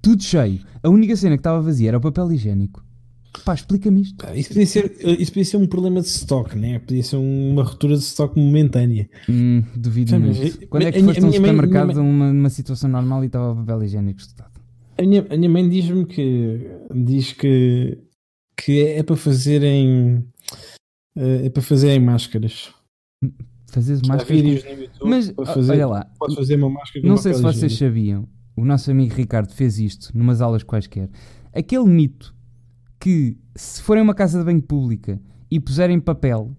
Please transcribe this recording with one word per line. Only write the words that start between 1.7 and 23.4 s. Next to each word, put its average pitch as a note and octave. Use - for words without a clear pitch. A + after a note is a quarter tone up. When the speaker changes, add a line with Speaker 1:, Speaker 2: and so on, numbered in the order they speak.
Speaker 1:
era A#2+
o -
papel D#3+
higiênico. G2+
Pá, F#3
explica-me G3
isto. F#3+
Speaker 2:
Pá, -
isso C#3+
podia G3+
ser, G3+
isso F3
podia G3
ser G3+
um G3
problema F#3
de F3
stock, -
né? A#2
Podia B2+
ser C3
uma C3+
ruptura D3
de C#3
stock -
momentânea. B2+
Speaker 1:
Hum, A#2+
duvido A#2
Speaker 2:
Sim, A#2
Speaker 1:
muito. G#2+
Speaker 2:
mas D#3
Speaker 1:
Quando D3+
é E3+
que F#3+
Speaker 2:
a F#3+
Speaker 1:
foste F3
a F#3
um -
Speaker 2:
minha, F3
a -
minha G3+
mãe, D#3
Speaker 1:
supermercado F#3
Speaker 2:
a -
minha D3
mãe C#3+
Speaker 1:
numa, C#3+
numa C#3
situação C3+
normal B2+
e -
estava B2
o A#2
papel A2+
higiênico G2+
esgotado? -
Speaker 2:
A -
minha, G3
a D3+
minha E3+
mãe F3
diz-me F3+
que, B2
diz B2+
que, B2+
que C#3+
é, D3+
é D#3
para E3
fazerem, C3
eh, C3
é C3
para C3
fazerem C#3
máscaras. A2+